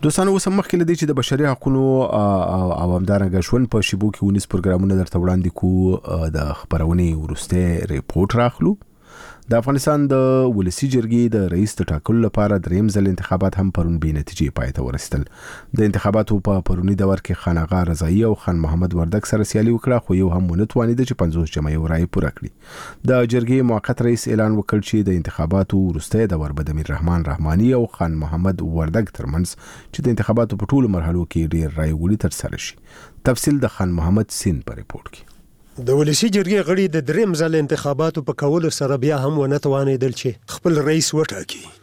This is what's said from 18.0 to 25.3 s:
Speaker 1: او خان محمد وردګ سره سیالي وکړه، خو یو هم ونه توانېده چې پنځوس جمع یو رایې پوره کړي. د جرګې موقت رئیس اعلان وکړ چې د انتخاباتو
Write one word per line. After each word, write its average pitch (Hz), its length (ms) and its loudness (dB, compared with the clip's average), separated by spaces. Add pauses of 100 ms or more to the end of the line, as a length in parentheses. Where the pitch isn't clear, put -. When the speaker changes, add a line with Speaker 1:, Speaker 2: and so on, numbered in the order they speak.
Speaker 1:
او 107 60 2 (100)
خان 87 200 0
محمد 87 340 0
وردګ 85 320 -2
سره 107 200 0
سیالي 110 220 2
وکړه، 120 320 0
خو 92 140 -2
یو 95 160 2
هم 92 160 0
ونه 90 240 0
توانېده 120 340 2
چې 127 140 -6
پنځوس 82 340 -2
جمع 76 160 -2
یو 80 200 -2
رایې 85 220 0
پوره - 220 0
کړي. - 140 -12 (600)
د 127 220 4
جرګې 123 400 2
موقت 113 340 -2
رئیس 120 220 0
اعلان 110 300 2
وکړ 107 200 0 (100)
چې - 80 0 (120)
د 92 140 2
انتخاباتو 95 600 0